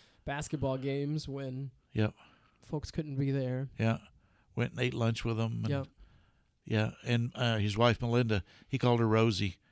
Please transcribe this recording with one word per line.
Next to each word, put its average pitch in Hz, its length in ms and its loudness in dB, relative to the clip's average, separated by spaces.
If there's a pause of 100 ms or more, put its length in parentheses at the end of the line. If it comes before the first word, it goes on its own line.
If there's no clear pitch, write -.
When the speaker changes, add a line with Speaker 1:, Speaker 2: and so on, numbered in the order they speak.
(240)
Speaker 1:
basketball 139 540 -4
games 143 500 -2
when 135 420 -8 (220)
Speaker 2:
Yep. 107 220 2 (480)
Speaker 1:
folks - 280 -8
couldn't 151 260 -6
be 139 140 0
there. 131 380 -2 (100)
Speaker 2:
Yeah. 113 200 2 (580)
Went 123 160 -2
and - 80 -8
ate 123 140 0
lunch 117 300 0
with 113 140 -2
'em 113 260 -2
and 110 40 -2
Speaker 1:
Yep. 139 200 -2 (760)
Speaker 2:
yeah, 110 260 0 (140)
and, 120 300 0
uh, 117 240 2
his 104 180 0
wife, 117 240 4
Melinda, 117 420 2 (240)
he 135 120 -4
called 120 220 4
her 113 60 4
Rosie. 107 520 2 (140)